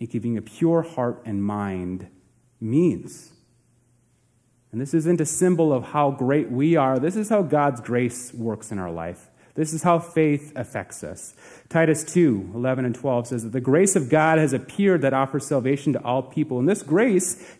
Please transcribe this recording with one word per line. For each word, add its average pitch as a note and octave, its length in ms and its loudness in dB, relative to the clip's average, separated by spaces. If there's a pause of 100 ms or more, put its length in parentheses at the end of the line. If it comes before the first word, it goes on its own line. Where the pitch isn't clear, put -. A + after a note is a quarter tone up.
and A#2 80 -10
keeping A#2 280 -4
a G2+ 40 -6
pure E3 400 0
heart B2+ 440 -6
and G2+ 160 -4
mind G2 680 -6 (500)
means. B2 720 -2 (1400)
And A2+ 80 -6
this C#3 120 -4
isn't E3 280 2
a D3+ 40 -2
symbol E3 460 2
of B2+ 140 0
how D3 260 2
great C3 400 0
we D3 240 2
are. C3 240 2
This E3+ 160 -2
is G#3+ 140 -4
how G#3+ 120 4
God's C#3+ 380 2
grace A#2+ 540 -4
works A2+ 360 -6
in G2+ 100 -8
our F2 120 -6
life. E2+ 360 -10 (280)
This D#3 180 -2
is D#3 100 -4
how E3+ 160 4
faith D3+ 560 0
affects - 480 -10
us. D#2+ 300 -14 (340)
Titus D#3 380 2
two A2+ 480 2
eleven B2+ 320 -2
and A#2 100 -2
twelve A#2+ 320 -2
says A#2 160 -6
that A2+ 80 -10
the C3 80 -4
grace D3 380 4
of C3+ 120 0
God D#3 280 6
has D#3 160 2
appeared F3 480 0
that C3+ 120 2
offers C3+ 340 0
salvation C#3 460 0
to B2+ 100 -4
all B2 180 0
people. C3 380 -4
And C3+ 100 2
this G3+ 140 0
grace F#3+ 760 0